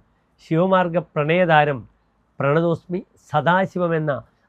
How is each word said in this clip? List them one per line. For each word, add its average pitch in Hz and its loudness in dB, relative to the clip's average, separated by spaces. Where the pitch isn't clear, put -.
ശിവമാർഗ 180 0
പ്രണയതാരം 151 2
പ്രണതോസ്മി 165 -2
സദാശിവമെന്ന 165 -2